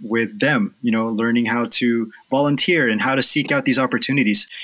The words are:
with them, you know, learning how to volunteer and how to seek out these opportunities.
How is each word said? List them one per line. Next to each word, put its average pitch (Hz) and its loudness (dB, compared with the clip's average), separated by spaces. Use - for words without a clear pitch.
with 113 -2
them, 127 0
you 120 0
know, 110 0
learning 117 0
how 117 -2
to 117 0
volunteer 143 2
and 107 0
how 131 0
to 131 0
seek - 0
out 139 0
these 127 0
opportunities. 127 0